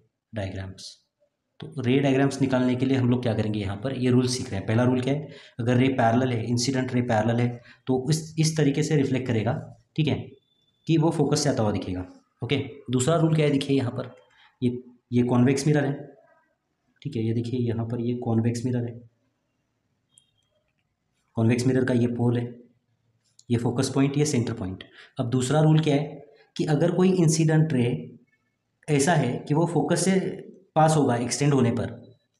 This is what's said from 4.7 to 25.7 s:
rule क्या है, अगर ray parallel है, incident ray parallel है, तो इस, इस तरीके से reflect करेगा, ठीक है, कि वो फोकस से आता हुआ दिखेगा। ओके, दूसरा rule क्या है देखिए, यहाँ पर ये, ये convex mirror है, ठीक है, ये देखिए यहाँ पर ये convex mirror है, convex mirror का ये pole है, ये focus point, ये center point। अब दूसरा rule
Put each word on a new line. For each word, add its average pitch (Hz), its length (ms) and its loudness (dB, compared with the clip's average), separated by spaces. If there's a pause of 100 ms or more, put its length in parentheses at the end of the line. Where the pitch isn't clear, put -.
rule 127 160 2
क्या 131 140 0
है, 151 140 -6 (320)
अगर 120 160 2
ray 131 140 4
parallel 123 420 2
है, 110 120 -4
incident 123 500 -2
ray 123 80 2
parallel 120 380 0
है, 120 200 -2 (260)
तो 127 240 0
इस, - 280 -4
इस 156 180 0
तरीके 139 260 2
से 156 140 0
reflect 131 300 0
करेगा, 110 260 0 (440)
ठीक 156 120 0
है, 113 80 0 (720)
कि 160 100 2
वो 160 160 2
फोकस 147 300 0
से 147 80 0
आता 120 120 0
हुआ 104 100 0
दिखेगा। 92 320 -6 (380)
ओके, 120 140 -2 (340)
दूसरा 127 260 2
rule 160 180 2
क्या 156 120 2
है 143 60 0
देखिए, 135 240 0
यहाँ 123 140 0
पर 120 240 -10 (480)
ये, 123 80 2 (420)
ये 120 120 4
convex 131 420 2
mirror 151 180 2
है, 135 80 -2 (1080)
ठीक - 140 -8
है, 113 60 -2
ये 113 120 -2
देखिए 120 280 -4
यहाँ 113 240 -2
पर 120 140 -6
ये 120 200 -4
convex 117 440 0
mirror 123 200 -2
है, 113 160 -10 (2250)
convex 117 300 2
mirror 131 180 2
का 127 100 0
ये 117 140 2
pole 120 300 0
है, 120 60 -4 (1080)
ये 117 80 2
focus 127 360 -2
point, 139 240 0
ये 147 80 2
center 117 280 -2
point। 92 300 -10 (360)
अब 120 100 -4
दूसरा 131 300 0
rule 156 200 6